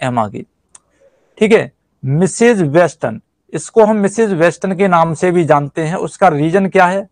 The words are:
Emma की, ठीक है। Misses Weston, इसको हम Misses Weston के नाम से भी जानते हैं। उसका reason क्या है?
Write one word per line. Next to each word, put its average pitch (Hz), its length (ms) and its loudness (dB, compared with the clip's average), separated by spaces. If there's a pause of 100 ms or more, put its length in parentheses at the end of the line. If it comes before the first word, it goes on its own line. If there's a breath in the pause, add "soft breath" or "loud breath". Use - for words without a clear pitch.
Emma 123 260 -2
की, - 180 -14 (920)
ठीक 214 140 2
है। 143 200 2 (320)
Misses 190 580 0
Weston, 143 580 -2 (320)
इसको 214 320 0
हम 214 120 2
Misses 202 360 0
Weston 175 420 -2
के 196 140 0
नाम 165 260 2
से 180 160 0
भी 170 140 2
जानते 143 380 0
हैं। 160 140 -4
उसका 185 320 -2
reason 165 400 0
क्या 185 180 4
है? 190 140 -2 (120)